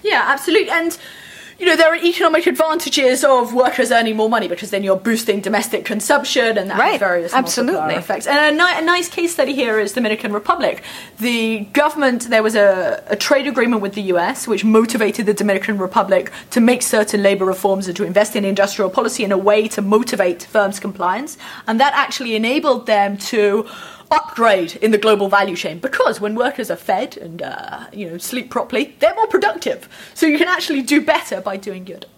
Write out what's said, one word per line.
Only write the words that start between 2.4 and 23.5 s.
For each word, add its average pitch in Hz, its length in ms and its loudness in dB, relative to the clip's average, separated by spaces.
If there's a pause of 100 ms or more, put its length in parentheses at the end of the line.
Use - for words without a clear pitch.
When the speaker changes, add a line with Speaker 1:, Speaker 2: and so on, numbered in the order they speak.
Speaker 1:
advantages 277 760 0
of 247 300 4
workers 247 380 2
earning 226 260 2
more 220 100 2
money 220 220 0
because 175 220 -8
then 196 120 -2
you're 190 140 2
boosting 220 420 -2
domestic 214 460 -2
consumption 226 720 0
and 190 120 -4
that 202 80 -4
Speaker 2:
Right. 262 160 2
Speaker 1:
has - 60 -2
various 175 340 0
Speaker 2:
Absolutely. 254 420 0
Speaker 1:
multiplier 156 240 -2
effects. - 280 -6
And 285 100 2
a 302 140 4
ni-, 339 280 2
a - 20 -4
nice 349 260 0
case 339 240 -4
study 277 220 0
here 233 260 0
is 202 140 -2
Dominican 214 400 -2
Republic. 214 480 -2 (380)
The 226 400 -2 (120)
government, 285 600 0
there 220 120 4
was 220 120 0
a, 190 520 2
a 202 80 -2
trade 269 320 0
agreement 240 340 0
with 196 120 -4
the 214 80 -6 (120)
U 175 40 4
S 190 300 -2
which 208 180 0
motivated 220 600 2
the 208 80 2
Dominican 202 440 0
Republic 190 540 0 (180)
to - 100 0
make 247 220 4
certain 208 400 0
labor 196 240 2
reforms 190 420 0
and 175 100 -6
to 202 60 -2
invest 202 320 0
in 202 80 -2
industrial 196 460 0
policy 226 340 -2
in 196 80 -2
a 190 60 2
way 214 320 4
to - 120 -4
motivate 196 640 0
firms' 196 380 0
compliance. 196 560 -6 (300)
And 226 120 0
that 277 140 4
actually 254 420 -2
enabled 240 520 0
them 202 280 2 (140)
to 208 380 2 (440)